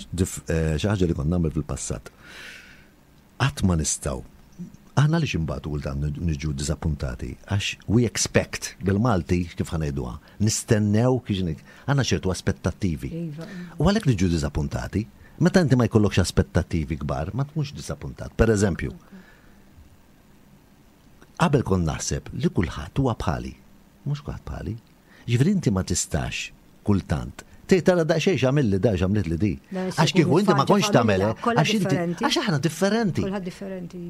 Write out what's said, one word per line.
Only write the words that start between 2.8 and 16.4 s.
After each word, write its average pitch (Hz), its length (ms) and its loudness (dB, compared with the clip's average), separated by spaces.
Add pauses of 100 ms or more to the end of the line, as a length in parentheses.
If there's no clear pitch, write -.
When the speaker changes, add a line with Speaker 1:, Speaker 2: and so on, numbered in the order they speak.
Speaker 1:
Qatt 131 240 -2
ma 90 120 4
nistgħu. 71 480 -4 (720)
Aħna 151 220 2
għaliex 156 220 -2
imbagħad 73 260 -6
u 73 140 -4
dan 71 200 -6 (140)
niġu 76 400 -4
diżappuntati? 69 840 -6 (140)
Għax - 280 -4 (100)
we 117 180 4
expect, - 760 -2
bil-Malti, 92 760 0
kif 90 140 -4
ħanejduha, 71 480 -4 (200)
nistennew 107 840 2
kif 101 160 -2
ġinik. 82 160 -2 (300)
Għandna 135 180 2
ċertu 92 240 0
aspettattivi. - 800 -2
Speaker 2:
Iva, 160 340 -8
iva. 175 360 -14
Speaker 1:
U 147 100 2
għalhekk 208 160 0
niġu 95 240 2
diżappuntati. 78 800 -2 (320)
Meta 180 220 4
inti 131 140 4
ma 120 120 4
jkollokx 104 340 4
aspettattivi 82 800 0